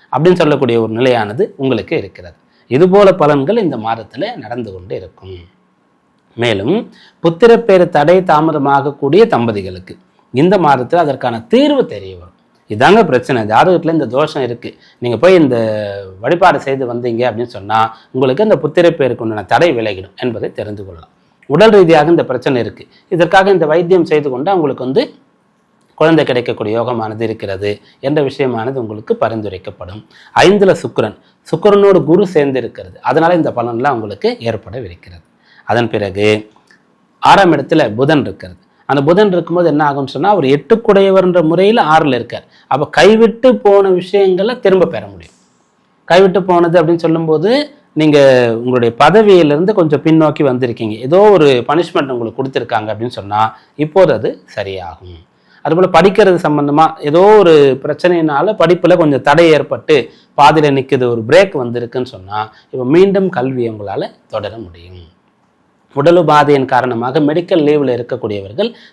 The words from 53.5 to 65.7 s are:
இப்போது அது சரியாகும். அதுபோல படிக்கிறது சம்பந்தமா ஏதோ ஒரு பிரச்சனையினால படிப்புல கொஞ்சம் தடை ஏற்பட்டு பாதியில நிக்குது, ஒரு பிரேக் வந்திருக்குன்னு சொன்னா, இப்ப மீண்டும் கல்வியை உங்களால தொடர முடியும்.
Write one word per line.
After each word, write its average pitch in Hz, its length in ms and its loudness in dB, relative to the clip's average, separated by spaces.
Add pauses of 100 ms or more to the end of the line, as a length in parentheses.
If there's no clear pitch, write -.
இப்போது 160 320 2
அது 131 140 -4 (260)
சரியாகும். 92 580 -12 (500)
அதுபோல 170 320 0
படிக்கிறது 185 500 2
சம்பந்தமா 147 400 0 (240)
ஏதோ 170 120 4 (200)
ஒரு 165 120 6 (300)
பிரச்சனையினால 160 800 -2
படிப்புல 175 400 2
கொஞ்சம் 139 260 0
தடை 160 260 4
ஏற்பட்டு 139 420 -2 (440)
பாதியில 151 380 4
நிக்குது, 127 340 -2
ஒரு 117 180 -4
பிரேக் 185 320 2
வந்திருக்குன்னு 120 540 -8
சொன்னா, 98 240 -10 (320)
இப்ப 127 240 -6
மீண்டும் 190 420 2
கல்வியை 127 340 -4
உங்களால 104 380 -10 (240)
தொடர 101 180 -10 (140)
முடியும். 87 340 -20 (920)